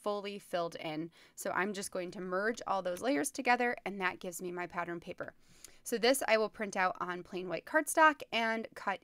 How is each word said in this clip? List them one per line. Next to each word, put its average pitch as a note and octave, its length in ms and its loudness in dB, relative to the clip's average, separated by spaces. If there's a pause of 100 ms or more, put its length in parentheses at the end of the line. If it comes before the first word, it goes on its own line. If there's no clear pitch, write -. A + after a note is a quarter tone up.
fully G3+ 360 -4
filled E3+ 380 -2
in. D#3+ 340 -6 (240)
So - 160 -6
I'm G3 220 0
just G3 180 -6
going F3+ 220 -4
to G3 80 -10
merge F#3+ 460 -2
all F#3+ 160 0
those F3+ 180 -4
layers C#4+ 300 0
together B3 440 2 (120)
and G3 140 -4
that F#3 200 -2
gives F3+ 200 -8
me F3+ 120 -6
my F3 140 -4
pattern E3+ 340 -6
paper. - 320 -10 (500)
So A#3 160 -2
this B3 300 4
I A3 80 6
will A3 120 4
print G#3 280 -4
out F#3 240 2
on F3+ 220 -4
plain F3+ 260 -6
white E3+ 160 -4
cardstock D#4 580 6 (100)
and A3+ 420 0
cut - 300 -4